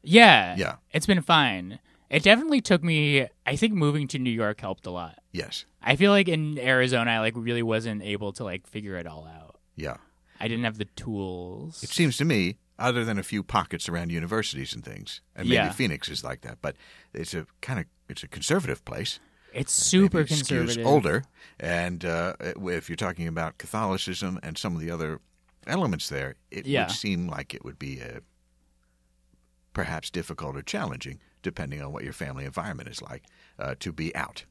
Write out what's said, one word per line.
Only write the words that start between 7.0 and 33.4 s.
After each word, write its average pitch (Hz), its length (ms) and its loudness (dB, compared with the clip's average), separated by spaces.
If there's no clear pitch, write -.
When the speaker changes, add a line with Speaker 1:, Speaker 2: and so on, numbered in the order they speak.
Speaker 1:
I, 113 80 2
like, 110 160 0
really 117 280 -2
wasn't 110 400 -2
able 101 300 -6
to, - 100 -10
like, 92 240 -8
figure 104 300 -10
it 85 100 -8
all 78 200 -14
out. 80 300 -20
Speaker 2:
Yeah. 73 220 -8
Speaker 1:
I 110 80 -6
didn't 117 180 -4
have 110 120 -6
the 107 80 -6
tools. 98 1000 -8
Speaker 2:
It - 60 -10
seems 151 280 2
to 143 80 0
me, 104 320 2
other 120 260 0
than 110 140 -2
a 95 60 -4
few 104 200 -4
pockets 90 460 -2
around 85 220 -2
universities 85 600 -4
and 57 120 -12
things, 57 360 -12
and 98 140 -4
maybe 123 60 6
Speaker 1:
Yeah. 95 160 4
Speaker 2:
Phoenix 90 360 -2
is 73 160 -6
like 64 180 -10
that, - 200 -16
but 69 140 -4
it's - 200 -8
a 80 140 -6
kinda, 123 240 -6
it's - 160 -12
a - 40 -16
conservative - 580 -2
place. - 340 -6
Speaker 1:
It's - 200 -4
super 185 460 6
Speaker 2:
Maybe 147 100 2
skews 147 180 0
Speaker 1:
conservative. 117 400 0
Speaker 2:
older, 131 360 6
and, 87 460 -2
uh, 85 340 0
if 87 500 -4
you're 85 60 -4
talking 85 320 -4
about 80 300 -4
Catholicism 95 840 -4
and 80 140 -10
some 90 180 -4
of 80 60 -4
the 82 100 -6
other 80 280 -4
elements 147 420 -2
there, 135 280 -6
it - 160 -12
Speaker 1:
Yeah. 131 200 2
Speaker 2:
would 85 100 -4
seem 90 320 -2
like 71 260 -8
it - 120 -14
would - 120 -14
be, 67 240 -10
uh, - 200 -14
perhaps 82 360 -6
difficult 78 460 -8
or 69 60 -10
challenging, - 580 -8
depending 73 400 -8
on 69 100 -10
what - 120 -10
your - 100 -10
family 69 320 -10
environment - 440 -8
is - 120 -12
like, - 220 -16